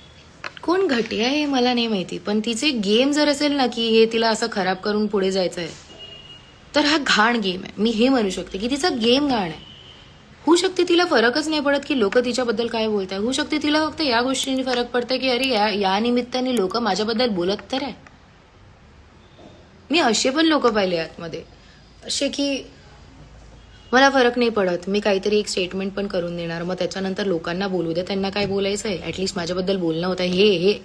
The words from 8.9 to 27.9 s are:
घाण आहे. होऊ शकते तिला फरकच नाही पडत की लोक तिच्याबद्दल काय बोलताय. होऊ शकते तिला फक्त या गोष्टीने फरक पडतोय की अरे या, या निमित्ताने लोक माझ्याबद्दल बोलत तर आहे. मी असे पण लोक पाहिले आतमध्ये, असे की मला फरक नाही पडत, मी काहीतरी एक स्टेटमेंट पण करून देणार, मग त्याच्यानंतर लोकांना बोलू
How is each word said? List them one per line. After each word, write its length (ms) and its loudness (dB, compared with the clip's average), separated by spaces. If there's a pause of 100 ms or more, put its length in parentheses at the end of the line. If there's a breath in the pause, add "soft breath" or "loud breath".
घाण 140 0
आहे. 340 -8 (720)
होऊ 100 6
शकते 340 2
तिला 160 4
फरकच 420 2
नाही 140 0
पडत 260 2
की 120 0
लोक 180 2
तिच्याबद्दल 500 0
काय 200 -2
बोलताय. 300 -2
होऊ 140 -2
शकते 260 -2
तिला 320 0
फक्त 120 -8
या 200 0
गोष्टीने 420 -2
फरक 260 -2
पडतोय 280 -2
की 120 -2
अरे 180 0
या, 220 2
या 300 0
निमित्ताने 560 0
लोक 220 0
माझ्याबद्दल 520 0
बोलत 280 -2 (140)
तर 120 -4
आहे. 100 -8 (2000)
मी 80 2
असे 300 2
पण 160 2
लोक 220 4
पाहिले 300 0
आतमध्ये, 460 -8 (640 loud breath)
असे 240 -2
की 340 -4 (1300)
मला 160 8
फरक 280 2
नाही 120 2
पडत, 400 0
मी 100 0
काहीतरी 400 0
एक 80 -2
स्टेटमेंट 460 -4
पण 140 -4
करून 300 -4
देणार, 260 -6
मग 120 -4
त्याच्यानंतर 500 -4
लोकांना 420 -2
बोलू 260 -2